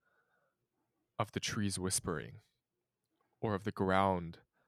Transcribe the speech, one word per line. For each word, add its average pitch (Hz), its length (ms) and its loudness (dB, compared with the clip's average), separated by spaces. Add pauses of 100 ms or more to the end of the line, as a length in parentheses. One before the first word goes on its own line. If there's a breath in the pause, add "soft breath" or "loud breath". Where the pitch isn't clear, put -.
(1200)
of 110 140 -4
the - 60 -4
trees 101 380 -2
whispering 92 640 -4 (1000)
or 110 140 0
of 98 120 -2
the 110 60 0
ground 95 680 2 (280)